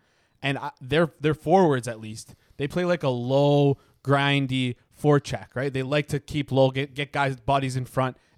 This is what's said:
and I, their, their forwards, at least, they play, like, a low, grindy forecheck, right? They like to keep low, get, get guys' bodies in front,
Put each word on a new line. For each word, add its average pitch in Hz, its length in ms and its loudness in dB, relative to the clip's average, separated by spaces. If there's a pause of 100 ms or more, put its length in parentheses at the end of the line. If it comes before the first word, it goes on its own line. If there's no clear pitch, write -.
(420)
and 139 140 -2
I, 135 140 -8 (100)
their, 143 400 0
their 151 140 0
forwards, 147 520 2
at 113 140 -10
least, 110 340 -16 (220)
they 143 100 -4
play, 180 200 -4
like, 175 160 0
a 143 80 0
low, 139 680 2 (240)
grindy 135 720 0 (240)
forecheck, 139 540 0
right? 131 180 -6
They 131 100 -4
like 147 260 -2
to 147 120 -4
keep 143 300 -6
low, 131 200 4
get, 135 240 -6
get 139 180 -8
guys' 139 260 -2
bodies 135 380 -2
in 127 80 -4
front, 127 320 -4 (220)